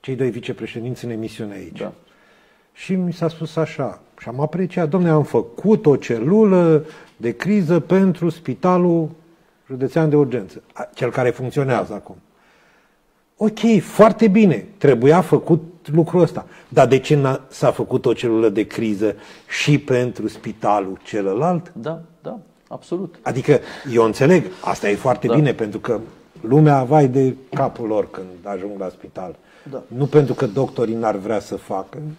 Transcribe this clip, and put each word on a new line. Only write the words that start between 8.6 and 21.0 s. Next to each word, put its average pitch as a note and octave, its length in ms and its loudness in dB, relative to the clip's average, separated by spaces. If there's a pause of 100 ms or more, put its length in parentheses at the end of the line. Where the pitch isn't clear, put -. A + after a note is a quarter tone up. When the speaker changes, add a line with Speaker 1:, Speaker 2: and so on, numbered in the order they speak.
Speaker 1:
Județean C3+ 420 0
de D3 80 4
Urgență", A#2+ 460 -2 (100)
a, - 220 -12
cel B2 160 -4
care B2 200 0
funcționează B2 640 -2
acum. F#2+ 220 -16 (1200)
Ok, G#3+ 400 2
foarte G#3+ 480 4
bine, F#3 380 4 (120)
trebuia C3+ 420 4
făcut D#3+ 420 0 (300)
lucrul E3 280 2
ăsta. D#3+ 260 0 (220)
Dar C3+ 180 4
de C3 120 4
ce D3+ 180 0
n-a, C3+ 320 0
s-a - 220 0
făcut B2 360 -4
o A#2+ 60 2
celulă A2+ 360 0
de G#2 180 0
criză G#2+ 480 -2 (340)
și - 300 0
pentru B2 500 -2
spitalul G2+ 760 -4